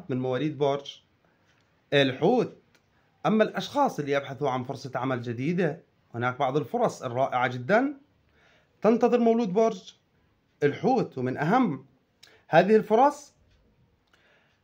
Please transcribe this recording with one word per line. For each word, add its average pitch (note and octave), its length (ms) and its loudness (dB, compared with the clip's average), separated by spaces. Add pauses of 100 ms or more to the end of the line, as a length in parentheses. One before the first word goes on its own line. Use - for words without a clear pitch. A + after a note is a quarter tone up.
من B2+ 100 -2
مواليد C3 380 -4
برج C#3+ 440 -2 (920)
الحوت. D3 640 2 (680)
أما G#3+ 180 2
الأشخاص - 560 -2
اللي C#3 120 -4
يبحثوا C#3 380 -2
عن B2+ 140 -4
فرصة B2+ 320 -12
عمل B2+ 260 -4
جديدة، D3 640 -4 (320)
هناك B2 240 -4
بعض C#3 180 0
الفرص G#3 460 -2
الرائعة B2 440 0
جدا G3 500 0 (840)
تنتظر A#3 380 2
مولود A3+ 340 2
برج A3 420 -2 (680)
الحوت، E3 540 0
ومن B2+ 200 -4
أهم F#3 480 0 (600)
هذه F#3 280 6
الفرص B3 580 2 (1300)